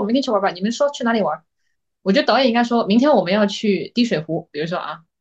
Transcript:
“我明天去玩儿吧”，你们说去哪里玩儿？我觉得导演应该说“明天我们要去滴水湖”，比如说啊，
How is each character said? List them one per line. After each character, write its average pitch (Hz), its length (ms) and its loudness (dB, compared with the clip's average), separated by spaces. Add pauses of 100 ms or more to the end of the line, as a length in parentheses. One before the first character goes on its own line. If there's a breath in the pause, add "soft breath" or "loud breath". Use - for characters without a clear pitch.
“我 - 20 -
明 214 80 -2
天 277 80 2
去 262 80 -6
玩 208 120 0
儿 - 20 -6
吧”， 190 80 0
你 170 100 -10
们 214 120 -2
说 285 180 0
去 277 140 -10
哪 233 80 0
里 226 100 0
玩 156 140 -2
儿？ - 80 -18 (580)
我 190 80 -2
觉 240 100 4
得 294 60 0
导 214 140 4
演 262 80 2
应 226 40 0
该 240 120 2
说 233 240 0
“明 214 100 4
天 277 140 4
我 208 100 4
们 175 100 -2
要 208 140 2
去 196 480 -2
滴 240 100 2
水 202 140 -2
湖”， 160 320 -6
比 147 80 -12
如 160 80 -4
说 175 100 -6
啊， 160 260 -10 (180)